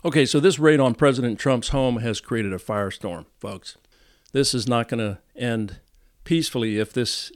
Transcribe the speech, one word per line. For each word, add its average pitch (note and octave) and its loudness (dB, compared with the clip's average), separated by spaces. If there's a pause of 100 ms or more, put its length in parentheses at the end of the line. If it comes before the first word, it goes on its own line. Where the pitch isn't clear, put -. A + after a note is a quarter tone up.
Okay, D#3+ 4
so C#3 2
this D#3 4
raid D3+ 6
on B2+ 4
President B2 2
Trump's B2+ 0
home C3 0
has A2+ -4
created G#2+ -4
a F#2 -6
firestorm, F#2+ -6 (140)
folks. G2 -14 (580)
This C3+ 2
is A#2 -2
not A#2 0
gonna G#2+ -4 (160)
end A2+ -4 (460)
peacefully A#2+ -2
if G#2+ -2
this - -4